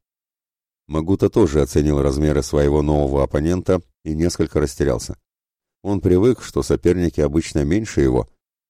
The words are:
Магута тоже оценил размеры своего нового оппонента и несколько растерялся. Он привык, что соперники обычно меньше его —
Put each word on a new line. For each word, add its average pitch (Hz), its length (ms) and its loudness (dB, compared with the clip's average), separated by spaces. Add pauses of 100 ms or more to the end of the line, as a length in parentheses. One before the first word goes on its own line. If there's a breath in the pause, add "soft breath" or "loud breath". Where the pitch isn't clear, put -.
(880)
Магута 85 420 0
тоже 76 320 2
оценил 73 400 0
размеры 71 400 0
своего 73 400 0
нового 71 400 0
оппонента 85 580 0 (240)
и 78 100 -4
несколько 80 460 -2
растерялся. 69 580 -4 (640)
Он 98 180 -4
привык, 95 420 2
что - 200 -4
соперники 85 580 0
обычно 73 440 -2
меньше 90 360 -2
его — 62 280 0 (420)